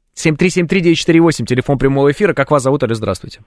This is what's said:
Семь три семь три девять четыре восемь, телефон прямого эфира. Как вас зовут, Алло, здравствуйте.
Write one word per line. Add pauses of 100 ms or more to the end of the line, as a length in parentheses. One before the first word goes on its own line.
(140)
Семь
три
семь
три
девять
четыре
восемь,
телефон
прямого
эфира.
Как
вас
зовут,
Алло,
здравствуйте.